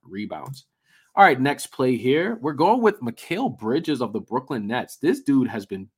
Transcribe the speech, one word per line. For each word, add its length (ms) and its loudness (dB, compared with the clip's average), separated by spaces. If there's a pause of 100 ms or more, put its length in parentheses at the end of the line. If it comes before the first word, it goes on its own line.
rebounds. 640 -12 (500)
All 100 8
right, 160 4
next 260 -2
play 300 0
here. 420 0
We're 140 -4
going 280 4
with 200 2
Mikal 560 -6
Bridges 440 -2
of 120 -4
the 80 -4
Brooklyn 460 -6
Nets. 300 -6
This 240 0
dude 280 2
has 160 -8
been 320 -12